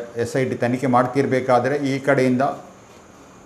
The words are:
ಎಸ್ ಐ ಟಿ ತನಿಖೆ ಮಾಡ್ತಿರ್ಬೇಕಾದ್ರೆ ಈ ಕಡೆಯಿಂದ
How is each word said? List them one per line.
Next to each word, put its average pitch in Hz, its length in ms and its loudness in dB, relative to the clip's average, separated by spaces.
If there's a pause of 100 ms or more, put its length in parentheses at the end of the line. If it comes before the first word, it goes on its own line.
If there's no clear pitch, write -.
(160)
ಎಸ್ 117 200 -4
ಐ 131 80 0
ಟಿ 120 100 -4
ತನಿಖೆ 127 320 -2
ಮಾಡ್ತಿರ್ಬೇಕಾದ್ರೆ 127 880 2
ಈ 135 220 -2
ಕಡೆಯಿಂದ 131 440 2 (1040)